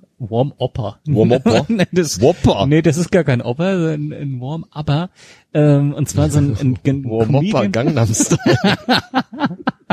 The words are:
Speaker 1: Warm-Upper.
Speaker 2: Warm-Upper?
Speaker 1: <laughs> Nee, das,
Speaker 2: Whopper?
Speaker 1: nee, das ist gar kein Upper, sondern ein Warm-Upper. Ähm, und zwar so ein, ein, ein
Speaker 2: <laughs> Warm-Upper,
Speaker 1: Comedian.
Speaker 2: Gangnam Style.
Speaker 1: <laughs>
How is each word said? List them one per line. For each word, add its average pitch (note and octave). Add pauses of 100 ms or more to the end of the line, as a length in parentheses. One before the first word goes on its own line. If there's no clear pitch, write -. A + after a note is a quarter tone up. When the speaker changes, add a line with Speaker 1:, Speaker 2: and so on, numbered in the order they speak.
(200)
Speaker 1:
Warm-Upper. A#2
Speaker 2:
Warm-Upper? D3+
Speaker 1:
<laughs> -
Nee, G#3
das, D#3
Speaker 2:
Whopper? C3+
Speaker 1:
nee, D3+
das D#3
ist E3+
gar E3+
kein B2
Upper, E3+
sondern D3+
ein C#3
Warm-Upper. D3+ (440)
Ähm, D3
und C#3+
zwar D3+
so D3
ein, C#3+
ein, C3
ein C#3
Speaker 2:
<laughs> -
Warm-Upper, A2+
Speaker 1:
Comedian. E3
Speaker 2:
Gangnam B2
Style. -
Speaker 1:
<laughs> A#3+ (360)